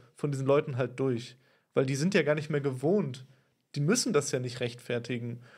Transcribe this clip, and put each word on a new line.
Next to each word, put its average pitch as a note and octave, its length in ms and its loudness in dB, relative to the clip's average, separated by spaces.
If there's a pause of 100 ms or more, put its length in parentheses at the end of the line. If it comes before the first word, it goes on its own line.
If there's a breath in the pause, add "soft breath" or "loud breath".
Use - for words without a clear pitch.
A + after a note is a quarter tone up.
(140 loud breath)
von D3 160 -4
diesen C3+ 160 -2
Leuten C#3+ 300 4
halt B2+ 240 -2
durch, B2+ 360 -2 (380 soft breath)
weil C3+ 120 4
die C3+ 100 0
sind E3+ 180 0
ja F3 80 6
gar D3 120 4
nicht D3+ 160 -4
mehr D3 100 2
gewohnt. C#3 680 0 (500 soft breath)
Die C#3+ 40 -2
müssen G#3+ 320 2
das D3 200 2
ja C3 80 0
nicht B2 200 -8
rechtfertigen. A#2+ 800 -6 (180 loud breath)